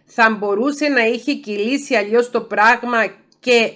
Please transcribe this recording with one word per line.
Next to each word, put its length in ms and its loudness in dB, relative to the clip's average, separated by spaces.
θα 260 2
μπορούσε 580 -2
να 180 2
είχε 280 -2
κυλήσει 600 -4
αλλιώς 360 0
το 100 -4
πράγμα 680 0
και 360 2